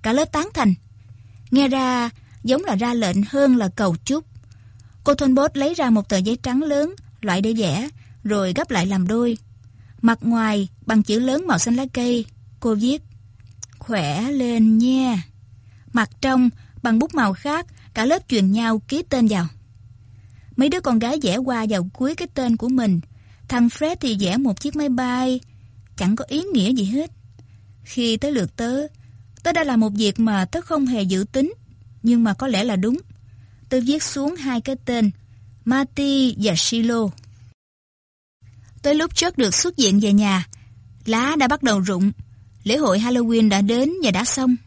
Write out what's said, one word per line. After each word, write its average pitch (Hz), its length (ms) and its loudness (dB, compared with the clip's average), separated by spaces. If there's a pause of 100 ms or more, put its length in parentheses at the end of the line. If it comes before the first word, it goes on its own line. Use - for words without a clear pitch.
Cả 220 120 -2
lớp 294 180 2
tán 320 220 -4
thành. 220 200 2 (760)
Nghe 277 160 4
ra 254 420 0 (340)
giống 262 200 0
là 254 120 -2
ra 240 180 -2
lệnh 196 240 0 (120)
hơn 269 280 4
là 208 100 0
cầu 185 280 -2 (100)
chúc. 302 200 -2 (800)
Cô 285 100 2
Talbot 277 440 2
lấy 285 160 0
ra 277 160 -2
một 214 200 2
tờ 196 80 0
giấy 214 260 0
trắng 262 200 -2
lớn, 302 320 -2 (260)
loại 190 200 -2
để 220 120 0
vẽ, 214 360 -2 (340)
rồi 196 320 -2
gấp 320 160 -4
lại 185 140 0
làm 190 220 -2
đôi. 233 300 0 (640)
Mặt 226 200 2
ngoài 220 460 0 (180)
bằng 220 180 2
chữ 214 160 0
lớn 269 280 -2
màu 247 100 0
xanh 233 180 0
lá 262 180 -2
cây, 240 320 -2 (340)
cô 226 160 0
viết: 247 260 0 (800)
"Khỏe 226 520 -4
lên 233 460 2
nha." 247 460 2 (680)
Mặt 226 160 -2 (120)
trong 254 280 2 (340)
bằng 226 160 2
bút 311 160 -2
màu 220 180 0
khác, 302 320 -4 (280)
cả 220 120 -2
lớp 320 140 2 (100)
truyền 196 220 2
nhau 226 280 0
ký 302 300 -6
tên 240 180 2
vào. 185 200 0 (1080)
Mấy 277 140 2
đứa 359 100 -2
con 240 200 0
gái 247 220 -2
vẽ 254 160 0
qua 247 320 -4
vào 190 240 -2
cuối 269 220 -4
cái 349 180 -8
tên 240 240 0
của 233 120 -4
mình. 220 300 2 (480)
Thằng 240 200 2
Fred 311 340 -2
thì 226 180 -2
vẽ 196 180 0
một 254 240 -2
chiếc 294 140 -6
máy 294 140 -2
bay. 254 500 -2 (580)
Chẳng 196 180 0
có 262 120 -6
ý 311 160 -4 (100)
nghĩa 220 200 2
gì 226 120 0
hết. 277 260 -4 (720)
Khi 226 340 -2
tới 285 140 -2
lượt 208 240 -2
tớ, 262 320 -4 (560)
tớ 339 80 0
đã 330 120 0
làm 262 160 2
một 220 100 2
việc 208 300 -2
mà 208 260 2
tớ 339 160 -6
không 294 240 -2
hề 240 180 0
dự 190 280 0
tính, 285 220 0 (500)
nhưng 233 200 4
mà 208 100 2
có 269 140 -4
lẽ 208 160 0
là 233 120 -2
đúng. 220 220 0 (720)
Tớ 254 160 2
viết 294 180 0
xuống 294 320 -2
hai 262 260 -4
cái 269 140 -6 (100)
tên, 226 260 0 (540)
Marty 269 720 0
và 202 200 0
Silo. 233 500 0 (1700)
Tới 294 140 2
lúc 320 200 0
Chuck 349 220 0
được 214 180 2
xuất - 220 0
viện 202 220 4
về 202 140 2
nhà, 202 340 2 (580)
lá 247 340 0
đã 262 80 4
bắt 285 160 -2
đầu 214 160 2
rụng. 190 320 2 (520)
Lễ 220 140 0
hội 262 220 2
Halloween 233 500 2
đã 196 120 2
đến 240 320 2 (100)
và 226 80 2
đã 190 140 0
xong. 254 300 2 (120)